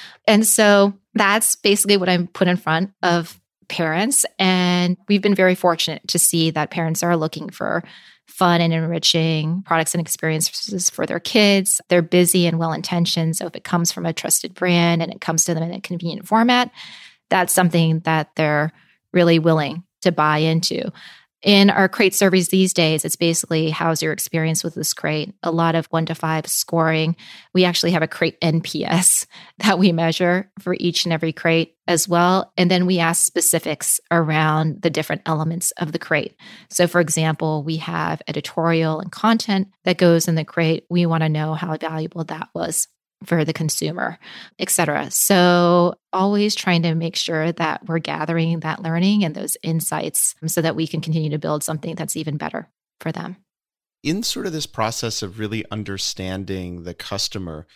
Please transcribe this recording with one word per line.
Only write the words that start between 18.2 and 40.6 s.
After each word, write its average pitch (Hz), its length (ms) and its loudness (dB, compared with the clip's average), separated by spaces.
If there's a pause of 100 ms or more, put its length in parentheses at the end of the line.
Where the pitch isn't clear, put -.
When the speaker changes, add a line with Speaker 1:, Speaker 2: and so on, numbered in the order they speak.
Speaker 1:
they're 151 360 0 (400)
really 170 260 6
willing 160 440 0 (200)
to 180 100 4
buy 151 260 2
into. 160 540 0 (500)
In 202 280 6
our 190 180 4
crate 190 260 2
surveys 185 340 2
these 190 260 2
days, 156 300 2
it's 160 100 -4
basically, 160 560 0
"How's 165 320 -2
your 160 100 -2
experience 160 520 -2
with 170 100 -6
this 156 180 -6
crate?" 151 420 -6 (100)
A 165 80 -2
lot 165 240 0
of 160 100 -2
one 165 200 -2
to 165 100 -8
five 160 320 -4
scoring. 160 640 0 (400)
We 185 100 4
actually 175 280 0
have 165 100 2
a 160 60 0
crate - 340 -4
N 165 180 2
P - 240 -6
S - 400 0 (180)
<laughs> - 160 -20
that 196 200 2
we 185 140 6
measure 175 640 0
for 180 220 -4
each 175 240 -2
and 170 80 -2
every 160 200 -2
crate 165 440 0 (100)
as 175 220 0
well. 180 480 2
And 180 140 4
then 180 160 2
we 180 120 2
ask 165 260 0
specifics - 760 -2 (100)
around 156 720 2
the 170 80 2
different 160 360 -4
elements 160 460 -2
of 160 200 -6
the 165 60 -6
crate. - 360 -4 (360)
So, 175 180 2
for 175 120 2
example, 156 640 0
we 160 140 -4
have 160 500 -4
editorial 160 720 0
and 170 140 -10
content 214 560 0 (160)
that 180 120 0
goes 170 300 6
in 170 80 0
the 156 100 -2
crate. 160 460 -2